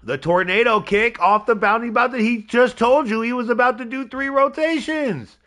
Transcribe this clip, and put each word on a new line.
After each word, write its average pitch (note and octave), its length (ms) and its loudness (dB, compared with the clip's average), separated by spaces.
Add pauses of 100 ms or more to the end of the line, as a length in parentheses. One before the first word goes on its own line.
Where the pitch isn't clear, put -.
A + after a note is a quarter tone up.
The C3 140 -6
tornado F#3 640 2
kick A3 380 -2
off G3+ 280 2
the A#3+ 80 2
bounty G#3+ 340 0
bout A#3+ 240 0
that B3+ 80 -6
he A3+ 220 0
just A#3+ 340 2
told B3+ 320 2
you A3 140 -2
he A#3 100 -2
was B3 160 -4
about A#3+ 300 2
to B3+ 80 -10
do C4 200 -8
three C4+ 220 -6
rotations. C#4 1200 -2